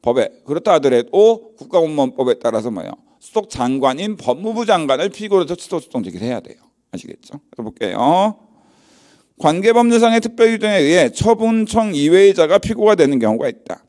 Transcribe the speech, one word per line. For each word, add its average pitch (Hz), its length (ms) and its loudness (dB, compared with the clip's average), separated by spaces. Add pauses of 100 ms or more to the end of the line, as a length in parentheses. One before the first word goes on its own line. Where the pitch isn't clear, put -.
법에. 120 260 0 (160)
그렇다 170 300 0
하더라도 156 800 2
국가공무원법에 139 840 -2
따라서 117 280 -4
뭐예요? 98 200 -10 (300)
수속 - 300 -8
장관인 135 680 -4
법무부 190 500 -4
장관을 165 440 0
피고로 196 340 -2
해서 160 100 -6
취소 175 260 -8
소송 - 220 -8
제기를 90 240 -10
해야 120 140 -6
돼요. - 160 -20 (360)
아시겠죠? - 480 -18 (100)
그래서 113 180 -12
볼게요. 156 680 -2 (1000)
관계법률상의 226 840 2
특별 226 320 0
규정에 208 240 -2
의해 156 340 2
처분청 220 840 0
이외의 180 400 4
자가 165 240 2
피고가 214 360 2
되는 143 240 2
경우가 117 300 0
있다. - 400 -12